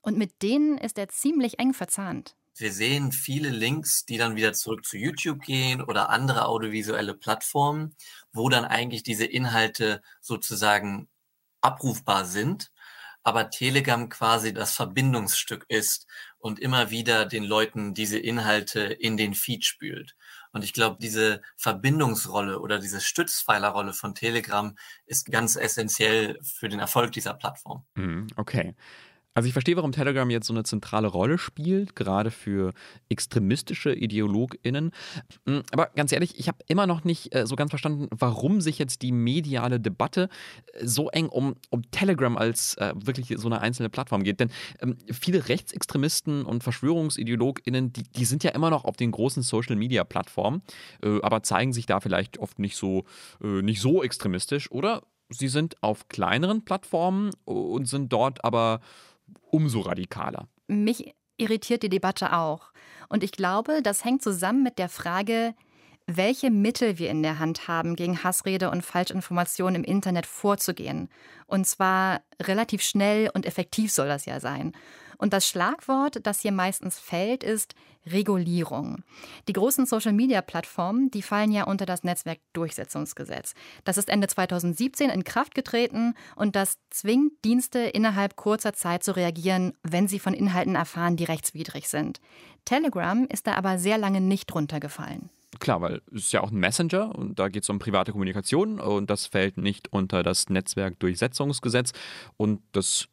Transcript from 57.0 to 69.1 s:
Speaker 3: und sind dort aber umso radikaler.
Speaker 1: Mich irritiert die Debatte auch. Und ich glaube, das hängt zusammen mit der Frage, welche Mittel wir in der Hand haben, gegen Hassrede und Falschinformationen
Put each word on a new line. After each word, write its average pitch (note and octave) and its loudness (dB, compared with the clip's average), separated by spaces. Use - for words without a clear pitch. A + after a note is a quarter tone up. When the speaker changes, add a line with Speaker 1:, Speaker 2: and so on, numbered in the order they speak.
Speaker 3:
und G#2 -2
sind C3 -2
dort B2 0
aber A2+ 2
umso D3 2
radikaler. F2+ -4
Speaker 1:
Mich G#3 0
irritiert A3+ 0
die G#3+ 0
Debatte F#3 0
auch. E3 -2
Und G#3 0
ich G3 -4
glaube, A3 0
das G3+ 0
hängt B3+ 2
zusammen G3 2
mit B3+ 2
der F3+ 0
Frage, A3+ -2
welche G#3 2
Mittel G#3 4
wir E3+ -2
in D#3 0
der D#3 0
Hand D#3+ -2
haben, E3+ 0
gegen F3 -2
Hassrede F#3 0
und F3 -2
Falschinformationen F3+ 0